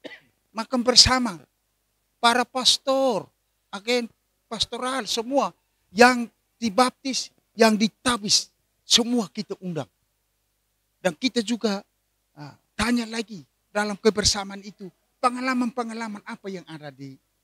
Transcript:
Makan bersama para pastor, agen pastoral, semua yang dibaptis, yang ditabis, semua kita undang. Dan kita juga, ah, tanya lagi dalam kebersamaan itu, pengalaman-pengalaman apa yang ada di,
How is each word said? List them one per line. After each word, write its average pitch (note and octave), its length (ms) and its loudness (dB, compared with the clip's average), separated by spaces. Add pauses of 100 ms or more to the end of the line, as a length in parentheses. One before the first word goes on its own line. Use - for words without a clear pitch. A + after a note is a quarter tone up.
(580)
Makan A#3+ 240 -2
bersama A#3+ 560 4 (800)
para A#3 260 2
pastor, C4 840 -2 (400)
agen A#3 400 -4 (400)
pastoral, B3+ 560 -6
semua A#3 480 -2 (400)
yang A#3+ 340 8 (300)
dibaptis, B3 760 0 (220)
yang A3 240 6
ditabis, G#3+ 760 0 (320)
semua A#3 460 0
kita G3+ 320 -10
undang. D#3+ 260 -8 (1120)
Dan F3 160 -2
kita A#3+ 300 -2
juga, G3+ 400 -2 (480)
ah, D3 240 -20 (160)
tanya A#3 320 0
lagi A3 400 -10 (240)
dalam G#3 260 -4
kebersamaan G3 680 0
itu, G3+ 240 -16 (320)
pengalaman-pengalaman B3 1040 -4
apa G#3+ 240 -12
yang F3+ 160 -10
ada D3+ 260 -14
di, C3+ 220 -16 (300)